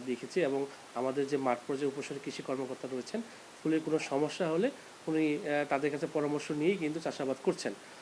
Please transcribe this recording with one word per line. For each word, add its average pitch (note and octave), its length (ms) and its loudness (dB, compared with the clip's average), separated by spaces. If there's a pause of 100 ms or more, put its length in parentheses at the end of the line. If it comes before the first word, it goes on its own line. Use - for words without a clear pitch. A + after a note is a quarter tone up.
দেখেছি C3 360 -2
এবং C#3 240 2 (300)
আমাদের C3 320 2
যে C#3+ 100 0
মাঠ B2+ 200 4 (100)
পর্যায়ে C#3+ 200 0
উপসর C#3 280 -4 (100)
কৃষি C#3 180 -6
কর্মকর্তা C3 480 -4
রয়েছেন, B2 300 -4 (420)
ফুলের D#3+ 220 4
কোনো D#3 140 2
সমস্যা D3+ 500 2
হলে G3 220 4 (360)
উনি, D#3 280 4
আহ, D3 340 2
তাদের C#3+ 220 2
কাছে C#3 220 -2
পরামর্শ D3 380 2
নিয়েই E3 260 4
কিন্তু D#3 220 0
চাষাবাদ C3+ 440 -2
করছেন। E3 300 0 (280)